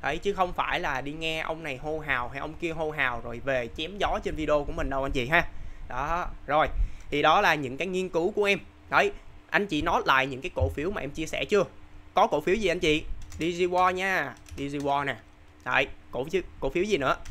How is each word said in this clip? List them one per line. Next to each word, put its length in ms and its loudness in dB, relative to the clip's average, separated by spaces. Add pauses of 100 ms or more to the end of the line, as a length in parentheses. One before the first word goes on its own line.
Đấy, 160 -2
chứ 140 -2
không 200 0
phải 280 -2
là 200 -2
đi 120 -6
nghe 280 -4
ông 220 -6
này 140 -8
hô 220 -6
hào 300 -2
hay 120 -8
ông 140 -8
kia 180 -4
hô 180 -4
hào 340 0
rồi 200 -8
về 320 0
chém 220 -6
gió 240 0
trên 120 -4
video 300 2
của 80 -4
mình 180 -2
đâu 120 -2
anh 100 -2
chị 160 0
ha. 200 4 (400)
Đó, 400 -4 (180)
rồi. 220 4 (420)
Thì 120 2
đó 180 8
là 140 6
những 220 -2
cái 100 -4
nghiên 220 -2
cứu 220 2
của 140 0
em. 140 4 (320)
Đấy, 220 4 (380)
anh 160 2
chị 160 0
nói 240 2
lại 200 6
những 140 -6
cái 140 -6
cổ 140 2
phiếu 220 -2
mà 100 -6
em 100 -6
chia 160 -6
sẻ 180 -4
chưa? 200 4 (500)
Có 120 6
cổ 140 2
phiếu 140 2
gì 140 2
anh 120 0
chị? 240 4 (340)
D 20 -8
G 220 0
World 300 4
nha. 420 -2 (220)
D 40 -8
G 160 -4
World 280 0
nè. 120 -2 (480)
Đấy, 220 4 (240)
cổ 140 -4
phiếu, 180 0 (180)
cổ 100 0
phiếu 140 2
gì 140 2
nữa? 180 2 (140)